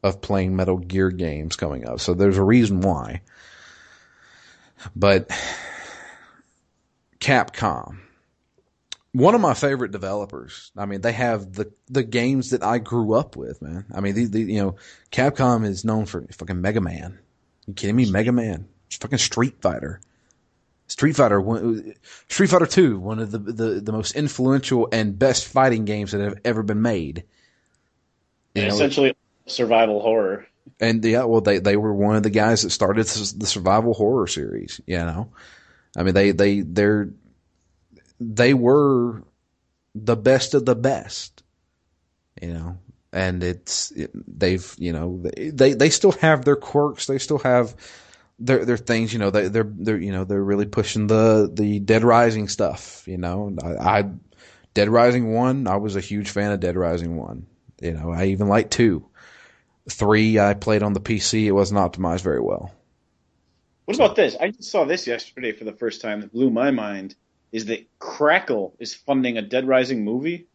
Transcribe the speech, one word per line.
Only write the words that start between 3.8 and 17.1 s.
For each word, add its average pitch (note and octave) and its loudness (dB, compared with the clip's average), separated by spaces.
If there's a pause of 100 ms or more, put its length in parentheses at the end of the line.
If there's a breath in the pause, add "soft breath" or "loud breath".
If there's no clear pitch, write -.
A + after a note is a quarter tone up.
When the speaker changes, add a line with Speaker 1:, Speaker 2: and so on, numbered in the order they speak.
Speaker 1:
But G2 2 (1900 loud breath)
Capcom, G2+ -2 (1120 soft breath)
one D3 6
of A#3 4
my D3 2
favorite C3 -2
developers. G2 -10
I G2+ -6
mean, G2 -8
they A#2 -2
have G#2+ -4
the, G2+ -8 (160)
the C3 -2
games B2 -2
that B2 -2
I A2+ 0
grew A2 0
up A#2+ -2
with, A#1+ -12
man. E2 -12
I G2 -6
mean, G2 -2
the, A#2 0
the, G#2+ -2
you G#2 -2
know, F#2+ -2 (360 loud breath)
Capcom B2+ 0
is G2 -4
known A2 -2
for - -10
fucking F2+ -8
Mega G#2+ 0
Man. E2+ -8 (480)